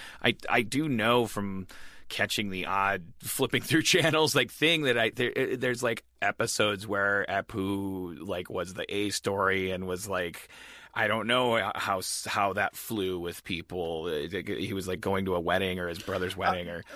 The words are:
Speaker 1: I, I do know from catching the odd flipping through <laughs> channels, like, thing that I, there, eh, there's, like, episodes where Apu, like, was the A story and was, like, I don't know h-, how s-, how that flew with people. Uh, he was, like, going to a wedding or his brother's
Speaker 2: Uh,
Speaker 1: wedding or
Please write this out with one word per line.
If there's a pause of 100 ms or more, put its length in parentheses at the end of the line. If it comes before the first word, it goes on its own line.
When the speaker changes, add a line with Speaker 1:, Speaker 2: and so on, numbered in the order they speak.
(240)
Speaker 1:
I, (140)
I
do
know
from (420)
catching
the
odd (160)
flipping
through
<laughs>
channels,
like,
thing
that
I,
there,
eh,
there's,
like, (160)
episodes
where
Apu,
like,
was
the (100)
A
story
and
was,
like, (480)
I
don't
know
h-, (100)
how
s-,
how
that
flew
with
people.
Uh,
he
was,
like,
going
to
a
wedding
or
his
brother's
Speaker 2:
Uh,
Speaker 1:
wedding
or (140)